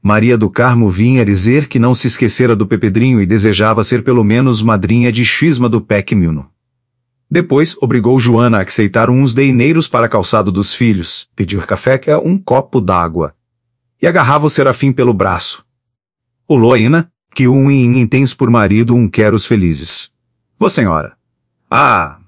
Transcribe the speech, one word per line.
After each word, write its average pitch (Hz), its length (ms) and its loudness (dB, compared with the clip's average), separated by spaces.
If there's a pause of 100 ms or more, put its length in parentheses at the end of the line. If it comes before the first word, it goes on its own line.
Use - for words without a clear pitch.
Maria 107 360 2
do 107 120 0
Carmo 120 380 0
vinha 117 380 2
dizer 113 420 0
que 123 120 -4
não 120 160 2
se - 120 -2
esquecera 117 480 0
do 101 120 -2
Pepedrinho 113 540 0
e 95 40 0
desejava 107 580 0
ser 113 200 -2
pelo 123 200 2
menos 117 380 0
madrinha 113 500 0
de 117 140 -2
xisma 127 420 0
do 110 140 0
Pec 101 320 -4
Milno. 82 360 -2 (840)
Depois, 160 500 0
obrigou 120 380 0
Joana 117 400 2
a - 20 -2
aceitar 107 480 -2
uns 127 240 2
dinheiros 139 540 0
para 117 180 -2
a 107 40 -6
calçada 104 420 -2
dos 98 220 -2
filhos, 104 640 -4
pedir 95 300 -6
café 127 320 -2
que 143 140 -4
é 151 60 2
um 180 200 -2
copo 135 420 -2
d'água. 85 540 -2 (680)
E - 60 -4
agarrava 151 400 0
o 147 40 2
Serafim 135 420 0
pelo 123 240 0
braço. 92 500 -4 (840)
"O 156 80 0
Loina, 123 540 2 (240)
que 131 140 0
um 135 240 2
em 123 340 2
tens 127 300 -2
por 120 160 -2
marido 113 420 2
um 120 160 2
quer 107 240 0
os - 140 -2
felizes." 85 640 -2 (480)
"Vô 208 100 0
senhora." 82 440 -2 (580)
"Ah!" 104 560 0